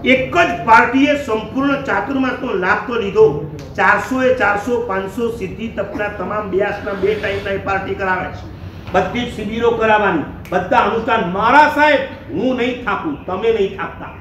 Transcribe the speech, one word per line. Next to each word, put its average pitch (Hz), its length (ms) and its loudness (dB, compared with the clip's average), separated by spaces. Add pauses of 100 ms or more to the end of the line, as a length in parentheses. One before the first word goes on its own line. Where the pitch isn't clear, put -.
એક 262 320 2
જ - 300 2
પાર્ટીએ 269 580 4
સંપૂર્ણ 269 580 -2
ચાતુર્માસનો 254 720 -2
લાભ 185 320 2
તો 240 80 -4
લીધો. 202 600 2 (200)
ચારસો 202 460 2
એ 254 120 4
ચારસો, 208 540 0
પાંચસો 196 480 -4
સિદ્ધિ 190 320 -8
તપના 208 400 -4
તમામ 196 420 -6
બ્યાસના 196 420 -2
બે 196 220 0
ટાઈમના 202 360 -4
એ 196 80 -2
પાર્ટી 196 360 -4
કરાવે 190 300 -2
છે. - 260 -12 (420)
બધી 240 380 0
જ - 60 -10
શિબિરો 226 340 0
કરાવવાની, 208 520 2 (280)
બધા 185 280 2
અનુષ્ઠાન. 202 540 0
મારા 254 420 6
સાહેબ, 294 260 4 (320)
હું 240 240 0
નહીં 240 280 -2
થાકું, 170 420 -4
તમે 208 260 0
નહીં 196 240 0
થાકતા. 165 300 -10 (140)